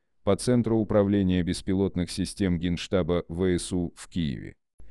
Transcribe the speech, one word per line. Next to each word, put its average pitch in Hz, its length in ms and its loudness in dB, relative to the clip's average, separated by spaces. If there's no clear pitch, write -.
по 98 140 2
Центру 113 400 2
управления 101 680 4
беспилотных 92 680 -2
систем 92 480 -2
Генштаба 87 720 -2
В 85 180 -4
С 87 260 0
У 87 240 -2
в - 120 -18
Киеве. 60 480 -6